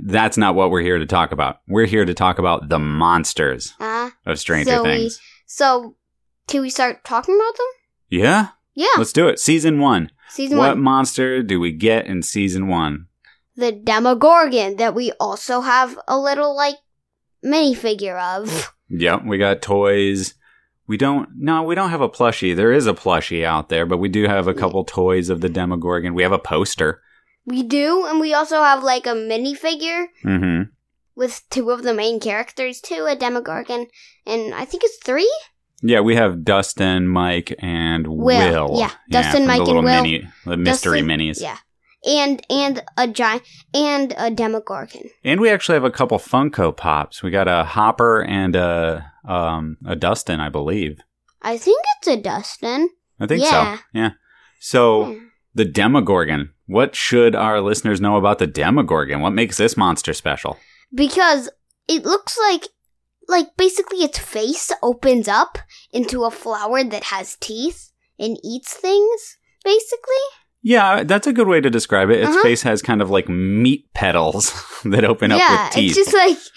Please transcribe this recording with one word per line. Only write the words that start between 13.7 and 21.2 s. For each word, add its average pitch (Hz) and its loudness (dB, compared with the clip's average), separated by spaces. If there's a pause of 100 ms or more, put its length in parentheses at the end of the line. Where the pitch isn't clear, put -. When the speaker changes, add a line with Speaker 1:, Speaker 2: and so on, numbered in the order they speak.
Speaker 2:
Demogorgon 233 2
that 220 0
we 240 -4
also 214 -4
have 254 0 (100)
a 269 0
little, 277 0
like, 285 -2 (680)
minifigure 226 -2
of. 180 -6 (160)
Speaker 1:
Yep, 85 0
we 104 -2
got 98 0
toys. 101 0 (520)
We 107 -6
don't, 139 -2